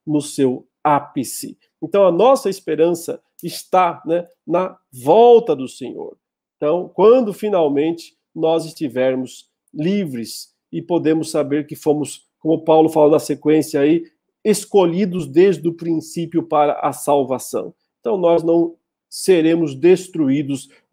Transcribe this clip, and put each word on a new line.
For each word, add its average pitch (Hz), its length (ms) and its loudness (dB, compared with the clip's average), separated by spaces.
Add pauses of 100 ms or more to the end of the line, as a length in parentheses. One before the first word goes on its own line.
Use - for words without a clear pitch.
no 151 160 -2
seu 135 460 -4 (160)
ápice. - 760 -4 (240)
Então, 196 240 2
a 180 60 4
nossa 226 380 2
esperança 165 720 -4 (220)
está, 175 640 -2
né, 170 220 -4 (180)
na 185 320 -2 (140)
volta 175 640 6
do 131 120 -8
Senhor. 117 500 -14 (400)
Então, 170 360 -4
quando 220 400 4
finalmente 165 840 -2 (180)
nós 160 300 0
estivermos 131 840 -4 (240)
livres 151 800 -6 (180)
e 165 100 -8
podemos 160 500 -2
saber 147 340 -4
que 151 100 -16
fomos, - 520 -4 (120)
como 160 240 -2
Paulo 160 260 4
fala 151 220 4
na 156 80 4
sequência 151 600 -2
aí, 160 240 2 (400)
escolhidos 185 840 0
desde 160 400 2
o 170 60 -4
princípio 165 680 -6
para 147 360 0
a 143 140 -2
salvação. 131 800 -4 (260)
Então, - 180 -4
nós 170 260 2
não 165 320 0 (340)
seremos 165 640 0
destruídos 143 960 0 (240)